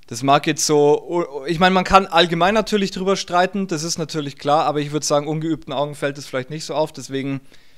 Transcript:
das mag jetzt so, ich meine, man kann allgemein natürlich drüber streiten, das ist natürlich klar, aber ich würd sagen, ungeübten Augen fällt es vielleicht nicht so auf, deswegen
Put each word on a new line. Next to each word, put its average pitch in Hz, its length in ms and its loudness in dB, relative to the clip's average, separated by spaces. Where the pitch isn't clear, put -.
das 120 160 -8
mag 143 240 4
jetzt 147 180 0
so, 147 800 2
ich 165 140 -2
meine, 185 140 4
man 185 100 2
kann 196 220 4
allgemein 170 480 4
natürlich 208 380 0
drüber 185 260 -2
streiten, 185 500 0
das 160 160 -4
ist 165 140 -4
natürlich 147 400 -6
klar, 147 280 2
aber 147 140 0
ich 143 120 -4
würd 147 120 -2
sagen, 147 240 0
ungeübten 151 460 -4
Augen 143 220 -4
fällt 139 220 -4
es 135 100 -14
vielleicht 131 240 -6
nicht 156 120 -10
so 151 120 -8
auf, 151 180 -2
deswegen 135 480 -6